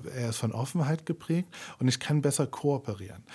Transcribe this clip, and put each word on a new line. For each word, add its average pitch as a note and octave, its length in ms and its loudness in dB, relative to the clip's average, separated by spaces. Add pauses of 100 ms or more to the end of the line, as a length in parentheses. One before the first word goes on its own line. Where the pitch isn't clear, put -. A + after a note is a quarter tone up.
(160)
er A#2+ 140 -2
ist A2+ 80 -2
von A2 140 0
Offenheit C#3 540 0
geprägt E3+ 420 0 (300)
und B2+ 100 2
ich B2+ 120 4
kann D3+ 240 2
besser C#3 240 4
kooperieren. G#2+ 760 -2 (120)